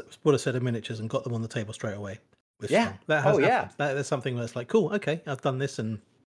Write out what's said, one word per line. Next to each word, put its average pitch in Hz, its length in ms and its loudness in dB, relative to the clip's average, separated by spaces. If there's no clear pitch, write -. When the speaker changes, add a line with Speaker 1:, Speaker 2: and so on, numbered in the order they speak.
Speaker 1:
bought 147 120 6
a 127 40 4
set 127 160 0
of 123 80 0
miniatures 117 380 -2
and 110 100 -6
got 135 140 -2
them 120 100 -4
on 113 80 -2
the 113 60 -6
table 107 260 -6
straight 104 220 -6
away, 101 240 -10
with 104 100 -6
Speaker 2:
Yeah. 226 160 6
Speaker 1:
Strong. 95 120 -8
That 156 160 4
has 147 120 6
Speaker 2:
Oh, - 40 4
yeah. 151 80 6
Speaker 1:
happened. 233 300 2
That, 143 160 0
that's 139 140 -2
something 131 280 -2
that's 120 200 -6
like, 123 120 -6
"Cool, 208 260 4
okay, 165 320 -2
I've 139 160 -4
done 131 160 0
this 139 200 -4
and 110 220 -4